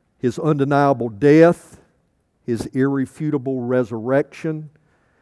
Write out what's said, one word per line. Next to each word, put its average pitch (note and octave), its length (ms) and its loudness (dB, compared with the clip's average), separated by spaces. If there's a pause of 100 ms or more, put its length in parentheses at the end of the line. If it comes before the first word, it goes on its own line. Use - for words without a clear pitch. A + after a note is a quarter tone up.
(160)
His B2 220 -4
undeniable C#3 720 0
death, D3+ 680 4 (680)
his A#2 200 -6
irrefutable C3+ 960 -4
resurrection, B2+ 1080 -4 (520)